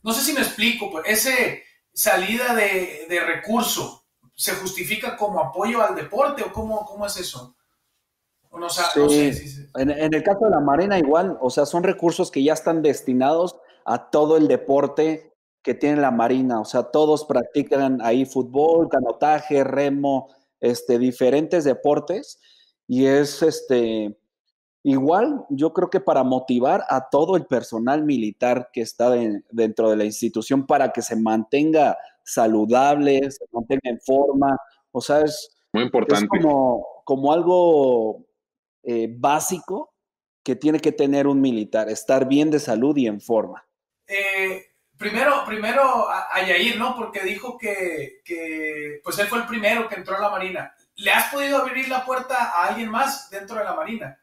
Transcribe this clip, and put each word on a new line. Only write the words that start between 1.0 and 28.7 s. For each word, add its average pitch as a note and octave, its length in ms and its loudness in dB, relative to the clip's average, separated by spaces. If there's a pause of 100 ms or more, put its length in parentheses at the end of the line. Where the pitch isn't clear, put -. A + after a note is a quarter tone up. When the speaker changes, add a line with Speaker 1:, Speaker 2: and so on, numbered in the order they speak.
Speaker 1:
ese A#3 560 0 (300)
salida A3 640 0
de, F#3 520 -2
de F3 160 -2
recurso, G#3+ 840 -4 (260)
¿se - 220 -4
justifica F#3+ 600 -6
como F#3+ 240 -2
apoyo G#3+ 440 -2
al F#3+ 120 0
deporte, A3+ 460 -2
o G3 100 -6
cómo, A3 360 -6
cómo G#3 180 -8
es G3+ 120 -8
eso? B2+ 380 -12 (960)
O E3+ 60 -16
no E3+ 100 -8
sa-, E3+ 220 -2 (100)
no D3 80 6
sé, D3 260 4
Speaker 2:
Sí, - 100 -8
Speaker 1:
sí, - 60 -14
sí. - 160 -16 (100)
Speaker 2:
en, C3+ 160 0
en D#3 200 -2
el D#3 120 0
caso G3 220 2
de G#3+ 40 4
la E3+ 100 4
Marina D#3 380 2
igual, E3 420 2
o B2+ 120 0
sea, D3 160 2
son E3+ 160 -2
recursos F3 480 0
que C#3 100 -2
ya D3 120 4
están D#3+ 280 0
destinados C#3+ 720 2 (300)
a A#2+ 240 -4
todo D#3 280 4
el D3+ 100 6
deporte C#3+ 800 0 (340)
que B2 140 -2
tiene D3 260 2
la C3+ 80 4
Marina, A#2+ 520 0
o G#2 40 -6
sea, B2 180 -2
todos D3+ 420 2
practican C3+ 760 0
ahí A#2+ 240 2
fútbol, C#3+ 640 2
canotaje, C#3 760 0
remo, C#3 680 -2 (280)
este, A#2+ 360 0
diferentes C3+ 680 2
deportes, C#3+ 760 -2 (480)
y B2+ 180 2
es, C#3+ 380 2
este, A2+ 720 0 (680)
igual, E3+ 680 2
yo D3+ 240 0
creo F3+ 160 0
que F#3+ 100 0
para D3 240 2
motivar B2+ 680 2
a C3 200 -2
todo E3 260 2
el D3+ 100 0
personal A#2+ 580 -2
militar B2 680 0